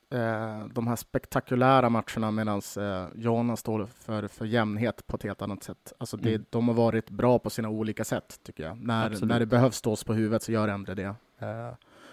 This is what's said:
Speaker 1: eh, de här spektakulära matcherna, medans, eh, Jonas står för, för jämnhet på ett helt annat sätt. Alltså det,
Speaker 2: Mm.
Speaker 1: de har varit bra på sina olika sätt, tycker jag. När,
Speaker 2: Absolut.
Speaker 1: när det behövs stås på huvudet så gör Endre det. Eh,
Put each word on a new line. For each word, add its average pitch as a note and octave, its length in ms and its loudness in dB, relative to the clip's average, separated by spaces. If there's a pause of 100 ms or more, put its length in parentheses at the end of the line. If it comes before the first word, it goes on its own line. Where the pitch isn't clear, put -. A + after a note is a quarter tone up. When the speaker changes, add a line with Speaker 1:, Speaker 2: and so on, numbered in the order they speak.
(100)
Speaker 1:
eh, A2 600 -4
de A#2 140 -2
här A#2+ 100 2
spektakulära B2+ 920 4
matcherna, A2 420 0
medans, G#2+ 460 -2
eh, G2 380 -4
Jonas A#2 460 0
står A2 260 -2
för, G#2+ 420 -8
för - 160 -10
jämnhet G#2+ 600 0
på - 100 -6
ett - 60 -12
helt G2+ 200 -6
annat G2+ 200 -6
sätt. - 360 -16
Alltså A2 180 -8
det, A2 180 0
Speaker 2:
Mm. G#2+ 160 -4
Speaker 1:
de A#2 180 2
har A#2 60 2
varit A2+ 360 2
bra B2 280 4
på A2 120 -4
sina A2+ 180 -4
olika A2 360 -4
sätt, - 380 -6
tycker - 220 -12
jag. E2+ 140 -10
När, A2+ 280 0
Speaker 2:
Absolut. G#2+ 220 -2
Speaker 1:
när A#2 120 2
det A2+ 60 2
behövs B2 300 4
stås - 280 -2
på A2 100 0
huvudet A2 280 2
så A2 100 -4
gör G#2+ 160 2
Endre G2+ 260 -6
det. G2 200 -6 (240)
Eh, A2+ 360 -8 (380)